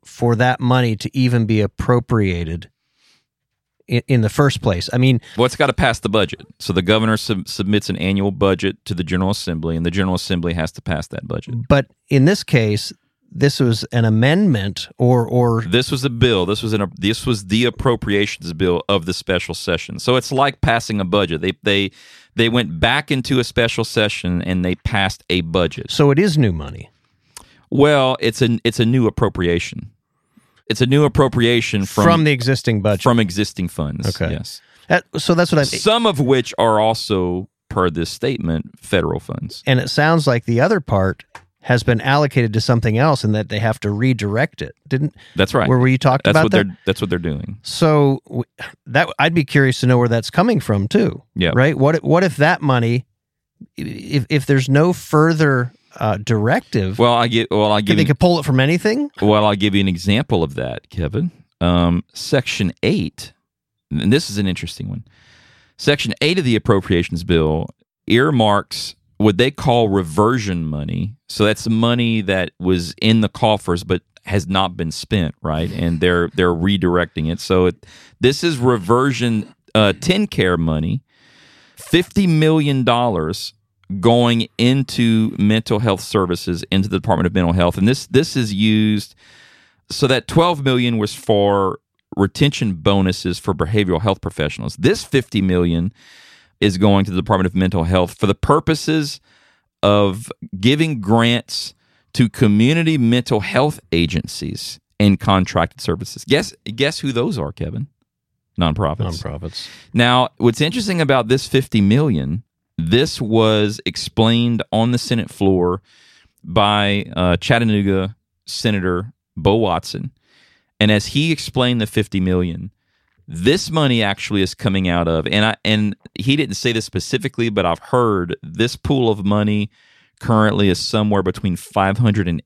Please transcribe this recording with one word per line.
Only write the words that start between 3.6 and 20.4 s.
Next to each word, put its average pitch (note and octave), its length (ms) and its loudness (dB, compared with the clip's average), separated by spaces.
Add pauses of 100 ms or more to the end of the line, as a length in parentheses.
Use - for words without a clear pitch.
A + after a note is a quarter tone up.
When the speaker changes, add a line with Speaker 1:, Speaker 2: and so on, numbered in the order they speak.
Speaker 1:
in, A#2+ 220 -2
in C3 120 4
the G#2+ 80 2
first C#3+ 320 0
place? F2 320 -2
I B2+ 60 0
mean, B2+ 220 4 (160)
Speaker 2:
Well, A#2+ 100 4
it's B2 100 -4
gotta C#3 160 2
pass B2+ 280 0
the - 80 -2
budget. G2+ 340 -2 (160)
So - 140 -4
the F2+ 100 2
governor A2 340 2
sub-, G#2 320 -6
submits G2+ 400 -2
an F#2+ 80 -6
annual G2 340 -2
budget F#2+ 560 0
to G#2 80 -4
the F2 100 -4
General F#2 260 0
Assembly, E2 460 -4
and E2 100 -2
the F2 40 -2
General F#2 240 0
Assembly F2 400 -2
has D#2+ 180 -4
to - 100 -18
pass D2+ 260 -4
that - 180 -12
budget. - 280 -8 (140)
Speaker 1:
But C#3 180 4 (220)
in C3+ 160 4
this F#3+ 200 2
case, A2 480 0 (380)
this - 300 0
was A#2 320 0
an A#2 140 2
amendment A2+ 920 2
or, B2 300 4
or A#2+ 360 2
Speaker 2:
This A#2+ 280 0
was C3 120 -4
a C#3 80 0
bill. A#2 360 2
This G#2 160 -2
was A2 100 -4
an, G2+ 240 -2
this G#2 300 -2
was G#2+ 220 -2
the A2 180 2
appropriations G#2 880 -2
bill F2 340 0
of G2 160 0
the F2+ 80 -4
special F2 420 -4
session. D#2+ 440 -6
So B2 180 0
it's B2+ 160 -4
like C3+ 300 -2